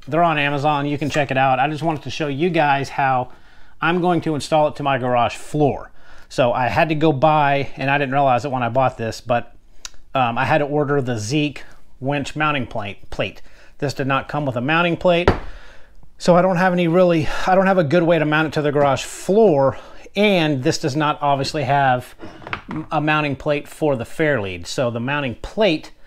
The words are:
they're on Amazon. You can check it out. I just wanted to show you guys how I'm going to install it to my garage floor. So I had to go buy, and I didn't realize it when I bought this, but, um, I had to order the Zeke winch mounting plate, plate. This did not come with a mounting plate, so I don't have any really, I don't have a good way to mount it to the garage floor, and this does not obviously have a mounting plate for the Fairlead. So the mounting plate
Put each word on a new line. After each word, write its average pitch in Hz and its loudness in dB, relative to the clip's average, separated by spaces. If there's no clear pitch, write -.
they're 156 2
on 160 2
Amazon. 143 0
You 147 -2
can 143 -2
check 143 0
it 135 0
out. 131 4
I 139 2
just 151 -4
wanted 156 -2
to 131 -8
show 151 -4
you 143 0
guys 143 2
how 131 -2
I'm 170 2
going 170 2
to 156 -2
install 151 2
it 131 -8
to 147 -6
my 135 2
garage 120 0
floor. 139 0
So 120 2
I 120 0
had 156 2
to 160 0
go 156 4
buy, 143 2
and 135 -2
I 143 2
didn't 135 0
realize 135 2
it 143 -4
when 127 -2
I 117 0
bought 127 0
this, 113 -6
but, - -2
um, 120 0
I 131 0
had 151 2
to 147 2
order 143 0
the 123 -2
Zeke 139 -2
winch 139 -4
mounting 147 0
plate, 101 -8
plate. - -4
This 139 -2
did 135 -2
not 135 0
come 147 -2
with 123 -4
a 123 -2
mounting 165 2
plate, 175 2
so 175 4
I 175 6
don't 185 2
have 185 2
any 180 2
really, 170 4
I 185 4
don't 190 4
have 190 4
a 180 4
good 165 2
way 165 4
to 151 2
mount 151 2
it 135 -6
to 156 0
the 147 2
garage 139 2
floor, 165 2
and 165 2
this 156 0
does 143 -2
not 151 0
obviously 143 0
have 131 0
a 156 0
mounting 151 0
plate 147 -4
for 147 -2
the 113 -6
Fairlead. 101 -2
So 127 -2
the 117 -6
mounting 135 -4
plate - -2